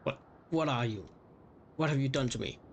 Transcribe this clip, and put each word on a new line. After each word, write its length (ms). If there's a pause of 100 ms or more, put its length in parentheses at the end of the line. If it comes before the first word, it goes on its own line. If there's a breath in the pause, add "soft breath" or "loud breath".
What, 140 (320)
what 200
are 160
you? 220 (680)
What 140
have 100
you 100
done 200
to 100
me? 200 (140)